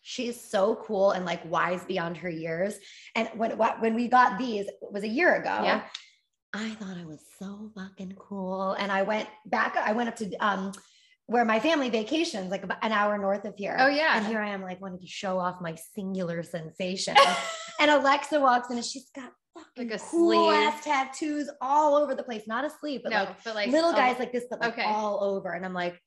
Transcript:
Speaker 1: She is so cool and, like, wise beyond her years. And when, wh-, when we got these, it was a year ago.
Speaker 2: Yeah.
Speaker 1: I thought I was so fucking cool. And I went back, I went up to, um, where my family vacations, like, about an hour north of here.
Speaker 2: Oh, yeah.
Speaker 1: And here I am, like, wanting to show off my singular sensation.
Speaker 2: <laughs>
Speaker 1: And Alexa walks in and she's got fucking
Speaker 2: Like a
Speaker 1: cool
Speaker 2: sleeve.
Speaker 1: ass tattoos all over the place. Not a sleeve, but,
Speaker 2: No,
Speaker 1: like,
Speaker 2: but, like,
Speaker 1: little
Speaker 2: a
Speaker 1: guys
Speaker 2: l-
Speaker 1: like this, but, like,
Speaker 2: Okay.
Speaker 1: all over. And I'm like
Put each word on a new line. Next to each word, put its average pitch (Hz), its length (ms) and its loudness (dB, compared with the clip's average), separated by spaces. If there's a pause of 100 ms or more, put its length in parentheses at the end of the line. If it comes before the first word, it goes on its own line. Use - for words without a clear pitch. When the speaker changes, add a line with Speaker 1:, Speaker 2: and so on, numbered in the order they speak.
Speaker 1:
She 240 260 -6
is 233 100 -8
so 214 460 0
cool 196 280 2
and, 185 120 -2
like, 170 260 -6
wise 170 340 0
beyond 175 340 -4
her 175 100 -8
years. 165 500 -4 (360)
And 226 220 -2
when, 220 160 -2
wh-, 220 280 0
when 220 140 2
we 240 140 -2
got 247 300 6
these, 214 280 -2
it - 80 -14 (180)
was 202 100 -4
a 214 60 -4
year 269 280 4
ago. 196 280 -2
Speaker 2:
Yeah. 220 180 2 (720)
Speaker 1:
I 220 220 -6
thought 190 260 -10
I 175 60 -12
was 156 140 -14 (180)
so 202 360 -14
fucking 190 440 -12
cool. 190 560 -4
And 202 180 -2
I 196 100 4
went 214 260 0 (180)
back, 233 320 0
I 214 140 0
went 233 180 0
up 233 60 -12
to, 185 200 -6
um, 196 360 -2 (540)
where 233 200 2
my 220 120 4
family 294 300 2
vacations, 220 640 -2
like, 190 140 -6
about 180 180 -4
an 220 100 0
hour 208 240 2
north 202 300 -2
of 190 100 -10
here. 190 220 -4
Speaker 2:
Oh, 254 100 8
yeah. 285 300 4
Speaker 1:
And 208 80 0
here 220 140 -2
I 208 100 -4
am, 196 120 -6
like, 185 200 -10
wanting 185 180 -10
to 180 60 -18
show 185 320 -4
off 180 240 -2
my 165 120 -6 (200)
singular 185 480 -4
sensation. 180 800 -4
Speaker 2:
<laughs> 554 60 10 (540)
Speaker 1:
And 294 100 6
Alexa 285 480 4
walks 247 320 4
in 247 60 -4
and 233 100 -4
she's - 300 -12
got 254 160 -14 (200)
fucking 262 360 -12
Speaker 2:
Like 214 120 -6
a - 40 -14
Speaker 1:
cool 339 260 4 (220)
Speaker 2:
sleeve. 302 160 6
Speaker 1:
ass 302 160 -4
tattoos 294 680 -2 (100)
all 285 360 4
over 285 180 2
the 254 80 -6
place. 220 240 -8
Not 226 180 -2
a 302 60 -4
sleeve, 294 320 -8
but, 226 80 -4
Speaker 2:
No, 202 140 2
Speaker 1:
like, 190 200 -12
Speaker 2:
but, 226 120 -6
like, 208 160 0
Speaker 1:
little 330 180 4
Speaker 2:
a - 40 0
Speaker 1:
guys 254 200 4
Speaker 2:
l- 247 60 -8
Speaker 1:
like 240 120 -6
this, 240 160 -4
but, 208 120 -8
like, 233 140 -2
Speaker 2:
Okay. 226 100 -4
Speaker 1:
all 208 400 0
over. 196 300 -2
And 175 100 -6
I'm 185 100 -8
like 175 320 -4